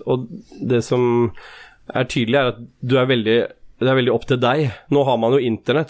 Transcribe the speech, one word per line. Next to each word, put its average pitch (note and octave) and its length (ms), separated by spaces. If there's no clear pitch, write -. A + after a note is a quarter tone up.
og C3 220
det A#2+ 220
som B2 220
er B2+ 80
tydelig B2 320
er C3+ 140
at A2+ 80
du B2 140
er B2+ 80
veldig, A#2 400
det A#2+ 100
er C3 60
veldig B2 180
opp A2+ 140
til B2+ 120
deg. B2 340
Nå C#3 140
har B2+ 140
man A2+ 120
jo C#3 80
internett, B2+ 520